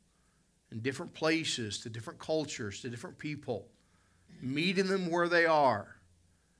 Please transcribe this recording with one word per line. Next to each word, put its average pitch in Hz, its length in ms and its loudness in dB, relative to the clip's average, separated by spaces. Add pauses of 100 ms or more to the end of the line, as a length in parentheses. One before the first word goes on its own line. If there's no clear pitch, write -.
(720)
in 113 100 -8
different 135 320 -6
places, 156 640 0
to 123 100 -10
different 117 300 -12
cultures, 135 600 -4
to 127 80 -8
different 110 280 -12
people, 131 500 -6 (760)
meeting 170 460 0
them 185 220 0
where 170 180 2
they 170 180 6
are. 143 500 4 (640)